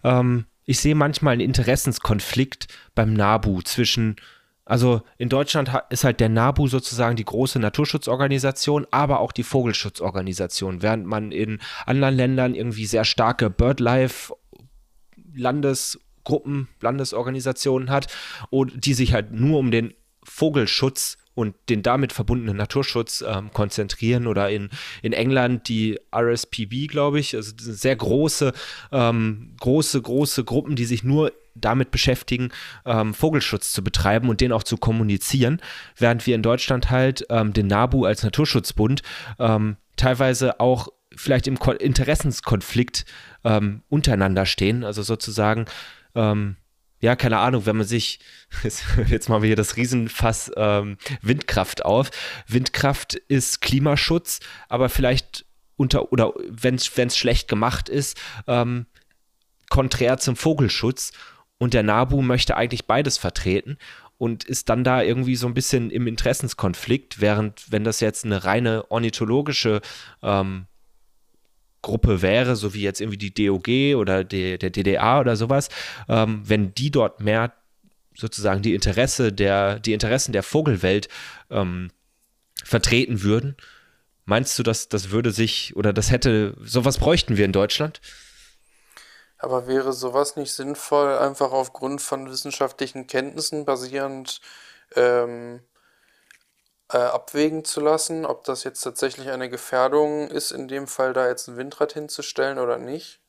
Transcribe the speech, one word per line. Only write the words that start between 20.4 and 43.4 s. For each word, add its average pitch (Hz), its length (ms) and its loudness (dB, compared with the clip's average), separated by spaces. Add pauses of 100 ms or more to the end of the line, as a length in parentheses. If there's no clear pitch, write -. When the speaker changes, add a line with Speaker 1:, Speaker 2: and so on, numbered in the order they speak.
Speaker 1:
und 110 220 -2 (140)
den 104 120 2
damit 127 300 0
verbundenen 110 460 -2
Naturschutz, 117 680 -2
ähm, 107 280 -6
konzentrieren 113 720 -2
oder 101 240 2
in, 101 180 -4 (320)
in 117 140 -4
England 123 520 2
die 110 320 0 (120)
R 120 180 2
S 117 160 0
P 110 220 -8
B, 127 200 -6
glaub 143 280 0
ich, 143 200 -2
also 107 240 -8
eine 113 140 -12
sehr 131 240 0
große, 131 560 2 (400)
ähm, 117 680 0
große, 156 440 2
große 131 420 0
Gruppen, 135 320 0
die 117 80 0
sich 117 180 -2
nur 143 300 2 (220)
damit 120 360 0
beschäftigen, 123 640 0 (320)
ähm, 110 300 0
Vogelschutz 151 580 0
zu 101 100 -4
betreiben 107 460 2
und 110 140 2
den 123 100 2
auch 107 100 0
zu - 140 -4
kommunizieren, 113 840 0 (340)
während 117 300 2
wir 120 80 4
in 110 80 0
Deutschland 123 480 2
halt, 131 400 2
ähm, 110 240 2
den 104 120 2
nabu 120 380 4
als 101 180 0
Naturschutzbund, 123 800 0 (360)
ähm, 107 400 2 (180)
teilweise 127 640 2
auch 120 280 2 (280)
vielleicht 131 300 0
im 131 120 -2
Ko-, 131 140 2
Interessenskonflikt, 123 1300 0 (380)